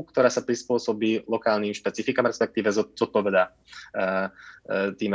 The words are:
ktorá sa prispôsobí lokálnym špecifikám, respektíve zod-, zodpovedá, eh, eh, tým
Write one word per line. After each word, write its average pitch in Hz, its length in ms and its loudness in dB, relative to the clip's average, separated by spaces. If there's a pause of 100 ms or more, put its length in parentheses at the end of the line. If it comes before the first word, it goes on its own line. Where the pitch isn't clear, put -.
(120)
ktorá 127 160 6
sa 120 160 0
prispôsobí 113 800 0
lokálnym 107 480 0
špecifikám, 120 560 -2
respektíve 110 400 0
zod-, 104 260 0
zodpovedá, 98 560 2
eh, 95 800 -6
eh, - 640 -4
tým 104 200 -2